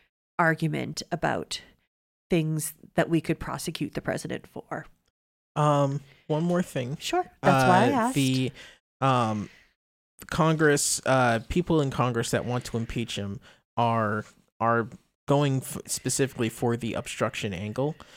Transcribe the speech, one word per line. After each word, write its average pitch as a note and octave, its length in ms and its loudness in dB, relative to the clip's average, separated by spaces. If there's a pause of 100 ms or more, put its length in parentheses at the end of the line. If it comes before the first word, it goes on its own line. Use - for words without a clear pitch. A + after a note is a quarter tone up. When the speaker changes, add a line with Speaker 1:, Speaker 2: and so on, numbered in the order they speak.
(380)
Speaker 1:
argument D#3 720 0
about D3 500 -4 (680)
things D#3 440 0 (220)
that E3 140 2
we E3 120 4
could - 180 -2
prosecute - 540 -8
the - 80 -6
president - 460 -6
for. - 380 -12 (720)
Speaker 2:
Um, C#3+ 460 2 (260)
one D3+ 160 0
more F3 180 2
thing. C#3+ 380 -6
Speaker 1:
Sure, F4 260 -2 (160)
that's C3+ 260 6
why F#3 180 6
I - 60 4
Speaker 2:
Uh, A#3+ 160 2
Speaker 1:
asked. C4 80 -2
Speaker 2:
the, C3 360 2 (480)
um, A#2 500 0 (800)
Congress, D#3 760 2
uh, B2 340 4 (100)
people E3+ 320 0
in C3+ 100 0
Congress B2 400 0
that A2 140 0
want B2 200 -4
to - 120 -6
impeach A#2 380 -6
him G2+ 240 -6 (380)
are, A2 480 0 (340)
are A#2 280 2 (400)
going C#3+ 300 2
f-, - 200 -6 (100)
specifically B2 600 -2
for A#2+ 280 0
the A#2+ 160 -6
obstruction - 600 -4
angle. G#2+ 420 -4 (220)